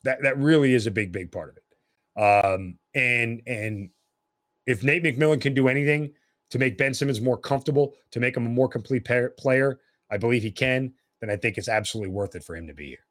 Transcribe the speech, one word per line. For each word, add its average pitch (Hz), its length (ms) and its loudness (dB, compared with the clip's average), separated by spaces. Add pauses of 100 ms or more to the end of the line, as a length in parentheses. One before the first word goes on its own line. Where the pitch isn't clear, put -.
That, 131 180 -2
that 139 160 0
really 143 340 6
is 113 140 2
a 110 40 0
big, 98 220 -4
big 92 180 -10
part 82 200 -10
of - 80 -20
it. - 40 -20 (560)
Um, 98 600 4 (160)
and, 120 520 0
and 107 440 -8 (760)
if 120 160 0
Nate 160 220 2
McMillan 151 380 2
can 139 100 0
do 131 160 4
anything 143 460 0 (340)
to 123 100 -6
make 127 200 0
Ben 135 160 0
Simmons 135 260 -2
more 123 160 0
comfortable, 139 580 0 (180)
to 120 60 -6
make 123 160 0
him 117 120 -2
a - 20 -2
more 127 200 2
complete 123 360 -4
pa-, 123 320 0
player, 135 420 2 (320)
I 104 60 -4
believe 117 260 0
he 107 80 -4
can, 131 440 -2 (260)
then 107 100 -8
I 104 60 -2
think 104 220 -4
it's 104 100 -8
absolutely 107 440 -4
worth 98 220 -6
it 82 100 -12
for 82 120 -12
him 82 100 -12
to 73 80 -16
be 73 140 -14
here. 64 100 -16 (120)